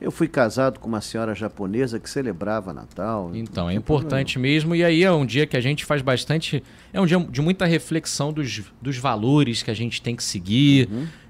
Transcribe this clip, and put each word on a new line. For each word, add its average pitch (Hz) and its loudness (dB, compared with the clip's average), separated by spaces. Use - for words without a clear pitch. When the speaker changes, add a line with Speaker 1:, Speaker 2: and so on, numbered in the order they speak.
Speaker 1:
Eu - -4
fui 165 -2
casado 127 2
com - -10
uma 110 -4
senhora 113 -4
japonesa 110 -4
que - -12
celebrava 104 -4
Natal, 90 -6
Speaker 2:
Então, 107 -6
Speaker 1:
não 87 -2
Speaker 2:
é - -2
Speaker 1:
tem 101 0
Speaker 2:
importante 139 0
Speaker 1:
problema. 135 2
Speaker 2:
mesmo, 156 0
e 170 4
aí 165 6
é 190 6
um 147 4
dia 127 2
que 143 -4
a 127 2
gente 139 -2
faz 143 0
bastante, 135 0
é 190 -2
um 190 4
dia 170 4
de 139 -2
muita 185 0
reflexão 156 0
dos, 120 -6
dos 131 -6
valores 123 2
que - -4
a 110 -2
gente 113 -6
tem 120 -4
que 113 -8
seguir, 120 4
Speaker 1:
Uhum. 131 -6